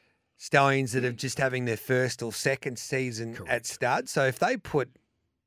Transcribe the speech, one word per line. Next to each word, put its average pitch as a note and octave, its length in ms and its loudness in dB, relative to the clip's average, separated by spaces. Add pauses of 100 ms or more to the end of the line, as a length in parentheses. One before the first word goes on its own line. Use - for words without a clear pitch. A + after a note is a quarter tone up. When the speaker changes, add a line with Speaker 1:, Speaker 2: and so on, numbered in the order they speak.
(380)
Speaker 1:
stallions C3+ 540 4
that B2+ 120 2
are B2 80 0
just B2 260 -6
having B2+ 280 0
their A2+ 100 0
first B2+ 460 0
or A2+ 100 -4
second C3+ 460 -2
season A#2 560 -4
Speaker 2:
Correct. A2+ 180 -12
Speaker 1:
at A#2 140 -2
stud. C3 420 -2
So C3+ 180 2
if C3 120 0
they A#3 180 2
put C#3+ 340 -2 (560)